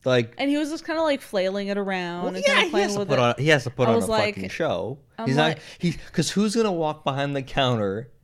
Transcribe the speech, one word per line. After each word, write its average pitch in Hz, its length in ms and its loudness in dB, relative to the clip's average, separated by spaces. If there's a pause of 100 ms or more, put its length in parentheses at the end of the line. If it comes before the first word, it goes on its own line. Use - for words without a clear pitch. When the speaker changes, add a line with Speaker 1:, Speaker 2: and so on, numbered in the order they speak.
Speaker 1:
Like, 123 320 2
Speaker 2:
And 277 120 -2
he 285 80 2
was 302 120 -2
just 320 160 -10
kinda, 320 160 -2
like, 294 180 2
flailing 196 480 -2
it 202 100 -2
around 180 460 -4
Speaker 1:
well, 247 100 -4
Speaker 2:
and - 40 -6
Speaker 1:
yeah, 554 160 2
Speaker 2:
kinda 523 100 4
Speaker 1:
he 359 60 0
Speaker 2:
playing 392 160 0
Speaker 1:
has 311 80 -2
to - 60 -2
Speaker 2:
with 202 100 -2
Speaker 1:
put 139 60 2
Speaker 2:
it. 127 60 4
Speaker 1:
on, 120 160 2
he 143 120 0
has 151 160 6
to 123 40 -4
put 123 200 0
Speaker 2:
I - 20 4
Speaker 1:
on 113 40 4
a - 20 4
Speaker 2:
was 117 100 0
like, 107 280 0
Speaker 1:
fucking 95 140 -8
show. 120 500 -2 (180)
Speaker 2:
I'm 226 100 -4
Speaker 1:
He's 135 80 2
Speaker 2:
like 156 220 2
Speaker 1:
not, - 60 -20 (140)
he, 175 180 0 (180)
'cause - 180 0
who's 208 240 0
gonna 220 160 2
walk 156 320 -2
behind 139 320 0
the 139 60 -2
counter? 123 680 0 (140)